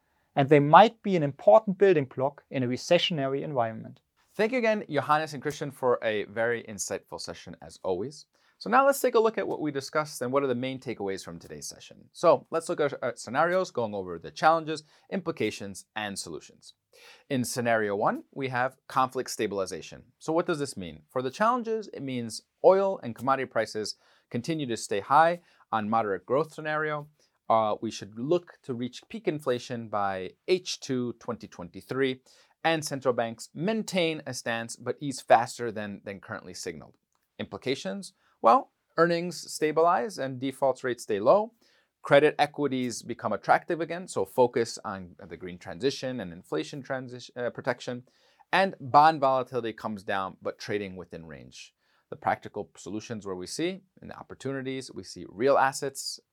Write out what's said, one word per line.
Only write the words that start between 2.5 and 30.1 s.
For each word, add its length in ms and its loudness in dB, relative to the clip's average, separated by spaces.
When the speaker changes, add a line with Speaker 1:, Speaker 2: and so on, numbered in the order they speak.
Speaker 1:
in 120 -2
a 40 0
recessionary 760 0
environment. 600 -4
Speaker 2:
Thank 160 0
you 60 0
again, 320 2
Johannes 440 2
and 80 -10
Christian, 300 -6
for 320 2
a 220 0
very 380 -2
insightful 580 -8
session 400 -12
as 220 -20
always. 420 -4
So 120 -10
now 160 6
let's 140 4
take 160 2
a 40 6
look 180 2
at 100 -2
what 140 -6
we 100 -2
discussed 500 -4
and 80 -4
what 140 2
are 40 0
the 80 0
main 220 -4
takeaways 460 -6
from 160 -14
today's 280 -14
session. 300 -18
So 400 4
let's 160 -4
look 140 -4
at, 200 0
at 160 -4
scenarios, 540 0
going 240 -4
over 240 -8
the 120 -14
challenges, 520 2
implications, 760 -4
and 240 -6
solutions. 540 -14
In 160 0
scenario 500 0
one, 280 0
we 160 -6
have 260 -2
conflict 400 0
stabilization. 720 -4
So 140 -4
what 140 0
does 120 -2
this 160 -6
mean? 340 -12
For 120 -4
the 100 -4
challenges, 640 -2
it 100 -10
means 380 -6
oil 380 6
and 120 -8
commodity 340 0
prices 460 -2
continue 380 -4
to 80 -2
stay 240 -4
high 400 4
on 180 0
moderate 360 0
growth 280 0
scenario. 540 -4
Uh, 320 4
we 100 -4
should 280 -14
look 440 -2
to 100 -8
reach 340 -8
peak 220 -6
inflation 580 -4
by 440 -4